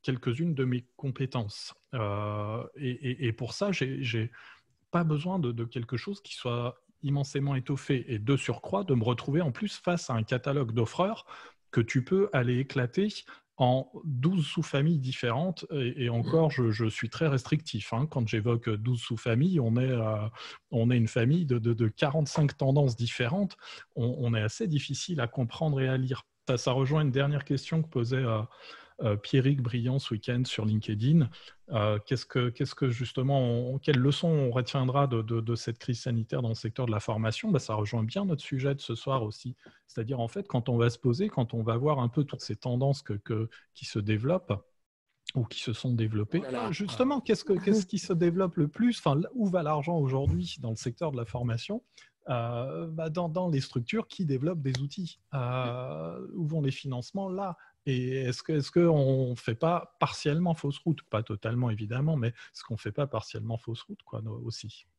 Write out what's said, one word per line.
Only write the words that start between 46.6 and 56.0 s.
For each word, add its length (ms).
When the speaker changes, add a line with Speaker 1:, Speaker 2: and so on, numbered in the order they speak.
Speaker 1:
Justement, 480
qu'est-ce 240
que, 80
qu'est-ce 320
qui 140
se 160
développe 420
le 120
plus ? 300
Enfin, 220
où 120
va 160
l'argent 360
aujourd'hui 600
dans 100
le 60
secteur 360
de 60
la 80
formation ? 560
Euh, 580
bah, 200
dans, 200
dans 200
les 120
structures 460
qui 200
développent 340
des 200
outils. 400
Euh, 1000